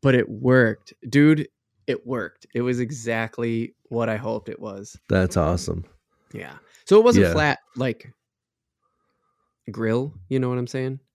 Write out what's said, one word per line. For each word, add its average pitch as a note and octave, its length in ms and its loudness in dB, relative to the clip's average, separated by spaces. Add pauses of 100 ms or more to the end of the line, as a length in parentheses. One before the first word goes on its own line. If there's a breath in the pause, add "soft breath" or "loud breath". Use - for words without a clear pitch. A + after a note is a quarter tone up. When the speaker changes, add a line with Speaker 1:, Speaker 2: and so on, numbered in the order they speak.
Speaker 1:
But C3+ 140 4
it B2 140 0
worked. B2 640 2 (160)
Dude, D3 380 4 (400)
it B2+ 200 -4
worked. A2+ 460 -8
It A#2+ 80 -4
was B2 180 -2
exactly A#2 960 -6 (140)
what A#2 200 -2
I A2 80 -4
hoped A2+ 320 -8
it - 100 -14
was. G2+ 380 -14 (120)
Speaker 2:
That's F#2+ 280 2
awesome. F2 460 -2 (500)
Speaker 1:
Yeah. - 240 -16 (280 soft breath)
So G3 140 6
it A3 40 6
wasn't A3+ 240 6
Speaker 2:
Yeah. E3 60 0
Speaker 1:
flat, D3+ 260 0 (160)
like, B2 380 -6 (1600)
grill, A2+ 420 -2 (160)
you C3 100 0
know B2+ 100 0
what B2 80 -2
I'm A#2+ 100 -4
saying? C3 320 -8 (160)